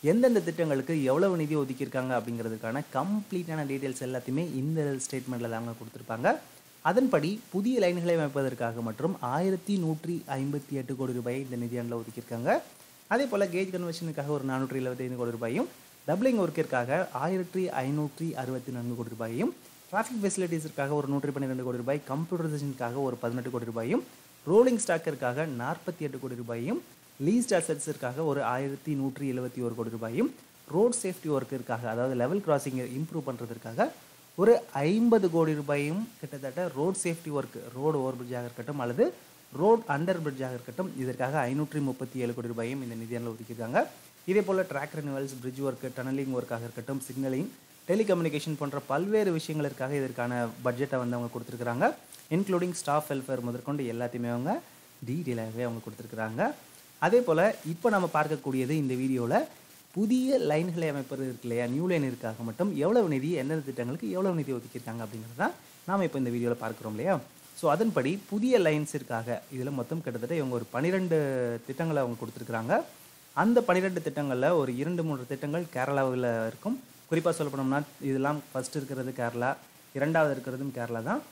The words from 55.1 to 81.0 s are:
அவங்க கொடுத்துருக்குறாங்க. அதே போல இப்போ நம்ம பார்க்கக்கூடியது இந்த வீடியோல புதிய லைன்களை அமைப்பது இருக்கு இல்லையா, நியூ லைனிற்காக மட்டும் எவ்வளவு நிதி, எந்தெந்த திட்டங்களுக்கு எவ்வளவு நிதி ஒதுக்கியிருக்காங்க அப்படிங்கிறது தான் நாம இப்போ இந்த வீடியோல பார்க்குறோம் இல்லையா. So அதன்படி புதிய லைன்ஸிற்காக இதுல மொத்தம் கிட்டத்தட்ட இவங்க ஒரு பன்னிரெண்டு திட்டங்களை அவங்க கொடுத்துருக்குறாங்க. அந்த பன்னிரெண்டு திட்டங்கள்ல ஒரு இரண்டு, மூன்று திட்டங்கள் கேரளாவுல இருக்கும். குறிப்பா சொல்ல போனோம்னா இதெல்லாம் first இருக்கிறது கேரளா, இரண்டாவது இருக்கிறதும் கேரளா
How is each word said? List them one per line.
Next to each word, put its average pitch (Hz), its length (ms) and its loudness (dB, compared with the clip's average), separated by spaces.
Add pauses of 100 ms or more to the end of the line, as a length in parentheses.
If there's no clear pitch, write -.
அவங்க 117 160 -4
கொடுத்துருக்குறாங்க. 110 580 -6 (640)
அதே 220 200 8
போல 160 160 6 (300)
இப்போ 165 220 0
நம்ம 185 200 4
பார்க்கக்கூடியது 143 600 2 (100)
இந்த 131 180 0
வீடியோல 131 340 2 (600)
புதிய 254 420 4 (140)
லைன்களை 165 400 0
அமைப்பது 139 340 -4
இருக்கு 123 220 -8
இல்லையா, 120 260 0
நியூ 156 180 0
லைனிற்காக 123 560 0
மட்டும் 175 240 0 (120)
எவ்வளவு 202 300 4
நிதி, 135 160 0 (120)
எந்தெந்த 147 260 -2
திட்டங்களுக்கு 127 480 -4
எவ்வளவு 185 240 2
நிதி 135 160 -2
ஒதுக்கியிருக்காங்க 117 500 -8
அப்படிங்கிறது 113 380 -8
தான் 311 100 0 (360)
நாம 190 180 4
இப்போ 139 140 -2
இந்த 123 140 0
வீடியோல 120 280 2
பார்க்குறோம் 110 320 -6
இல்லையா. 165 200 2 (440)
So 165 160 4
அதன்படி 175 380 2 (180)
புதிய 226 340 4
லைன்ஸிற்காக 127 720 0 (200)
இதுல 131 240 -4
மொத்தம் 160 260 -4
கிட்டத்தட்ட 127 340 -2
இவங்க 127 200 0
ஒரு 117 120 -8
பன்னிரெண்டு 170 460 2 (500)
திட்டங்களை 135 360 0
அவங்க 120 180 -4
கொடுத்துருக்குறாங்க. 113 580 -2 (540)
அந்த 220 220 6 (120)
பன்னிரெண்டு 180 400 4
திட்டங்கள்ல 139 420 2 (120)
ஒரு 127 180 0
இரண்டு, 170 260 0
மூன்று 131 260 -4
திட்டங்கள் 156 440 -4
கேரளாவுல 127 580 2 (140)
இருக்கும். 220 280 -4 (340)
குறிப்பா 165 260 4
சொல்ல 151 140 0
போனோம்னா 135 340 0 (240)
இதெல்லாம் 135 420 0
first 131 300 -4
இருக்கிறது 131 300 -6 (120)
கேரளா, 120 300 0 (440)
இரண்டாவது 151 380 4
இருக்கிறதும் 127 420 -6
கேரளா 117 320 -4